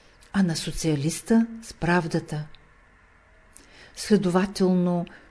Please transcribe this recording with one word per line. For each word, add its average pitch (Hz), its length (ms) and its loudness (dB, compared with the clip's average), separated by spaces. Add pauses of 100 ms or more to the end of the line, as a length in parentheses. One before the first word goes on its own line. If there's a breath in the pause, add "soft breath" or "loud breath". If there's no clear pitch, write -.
(320 soft breath)
а 202 100 2
на 165 140 0
социалиста 165 880 0 (160)
с - 120 -18
правдата. 160 720 -2 (1500 loud breath)
Следователно, 180 1120 2 (240 loud breath)